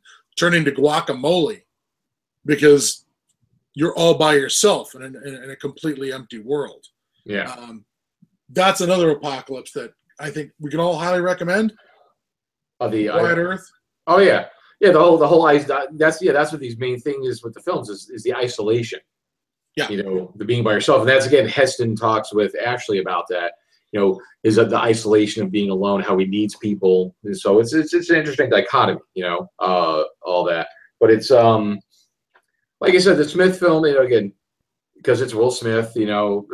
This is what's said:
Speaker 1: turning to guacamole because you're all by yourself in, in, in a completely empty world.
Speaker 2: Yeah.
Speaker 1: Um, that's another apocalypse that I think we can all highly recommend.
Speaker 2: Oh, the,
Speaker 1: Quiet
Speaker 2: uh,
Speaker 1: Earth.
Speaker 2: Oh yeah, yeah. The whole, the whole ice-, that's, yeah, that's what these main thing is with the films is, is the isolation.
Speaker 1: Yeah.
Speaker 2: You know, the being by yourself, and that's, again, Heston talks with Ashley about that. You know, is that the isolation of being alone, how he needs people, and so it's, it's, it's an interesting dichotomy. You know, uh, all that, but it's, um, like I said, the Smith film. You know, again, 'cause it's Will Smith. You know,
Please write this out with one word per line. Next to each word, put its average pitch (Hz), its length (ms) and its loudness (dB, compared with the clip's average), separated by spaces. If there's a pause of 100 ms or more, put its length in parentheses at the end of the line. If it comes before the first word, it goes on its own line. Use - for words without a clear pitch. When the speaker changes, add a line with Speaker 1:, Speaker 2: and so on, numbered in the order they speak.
(380)
Speaker 1:
turning 170 260 2
to - 80 0
guacamole 147 880 -2 (840)
because 143 580 4 (720)
you're 160 200 -4
all 165 200 4
by 151 200 2
yourself 139 600 0
in, 127 80 -20
in, 131 140 -18
in 131 340 -16
a 135 60 -16
completely 135 560 -10
empty 127 260 -14
world. 127 480 -8 (380)
Speaker 2:
Yeah. 101 280 -8
Speaker 1:
Um, 117 320 -20 (680)
that's 185 300 0
another 175 300 2
apocalypse 135 640 -8
that 117 200 -12 (260)
I 147 120 -12
think 147 280 -12
we 151 120 -12
can 160 100 -4
all 175 160 0
highly 175 240 -2
recommend. 180 540 -2 (1040)
Speaker 2:
Oh, 120 80 -4
the, 107 200 -2
Speaker 1:
Quiet 165 300 0
Speaker 2:
uh, 170 40 0
Speaker 1:
Earth. 180 280 -8 (360)
Speaker 2:
Oh 180 120 4
yeah, 127 280 4 (340)
yeah. 190 120 6
The 151 80 6
whole, 170 180 6
the 147 100 4
whole 165 180 6
ice-, 143 220 2 (260)
that's, 156 280 0
yeah, 180 100 2
that's 147 200 0
what 151 80 -10
these 120 180 -12
main 123 220 -6
thing 139 240 -6
is 123 180 -6
with 110 120 -12
the - 80 -20
films 151 280 -6
is, 98 200 -14
is 113 120 -16
the 120 120 -4
isolation. 117 680 -4 (760)
Speaker 1:
Yeah. 131 140 -6
Speaker 2:
You 98 120 -6
know, 92 340 -8
the 104 80 -12
being 117 200 -2
by 107 80 0
yourself, 117 280 2
and 113 80 -2
that's, 135 180 4
again, 131 200 4
Heston 117 500 -2
talks 110 360 -2
with 104 240 -2
Ashley 113 440 -4
about 92 280 -4
that. 87 240 -6 (400)
You 104 80 -4
know, 95 200 0 (220)
is 107 140 2
that 110 140 4
the 110 80 0
isolation 110 640 0
of 95 80 -6
being 101 200 -2
alone, 98 300 -2
how 95 160 -2
he 95 80 2
needs 101 320 -4
people, 92 580 0 (100)
and 101 120 -8
so 101 240 2
it's, 117 140 0
it's, 156 180 -2
it's 175 160 -2
an 170 80 4
interesting 147 320 -2
dichotomy. 113 520 0 (140)
You 92 100 -8
know, 87 340 -6
uh, 85 460 0 (180)
all 90 220 -2
that, 85 240 -4 (300)
but 113 120 4
it's, 110 200 2
um, 110 480 4 (1000)
like 185 140 4
I 185 40 8
said, 185 200 4
the 147 100 2
Smith 180 300 2
film. 160 280 2
You 143 80 2
know, 135 80 4
again, 113 300 2 (680)
'cause 120 180 2
it's 123 140 -6
Will 117 160 2
Smith. 113 440 -4
You 110 120 -2
know, 104 480 -2